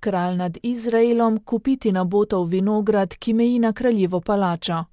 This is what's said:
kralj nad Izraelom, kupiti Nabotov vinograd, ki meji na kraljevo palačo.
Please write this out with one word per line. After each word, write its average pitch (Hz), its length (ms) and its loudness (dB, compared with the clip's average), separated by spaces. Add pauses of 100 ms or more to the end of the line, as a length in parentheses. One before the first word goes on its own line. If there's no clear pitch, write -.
kralj 180 360 -2
nad 180 260 -4
Izraelom, 233 800 2
kupiti 233 480 0
Nabotov 185 520 0
vinograd, 196 680 0
ki - 200 -4
meji 240 240 2
na 226 140 2
kraljevo 202 480 0
palačo. 175 720 -2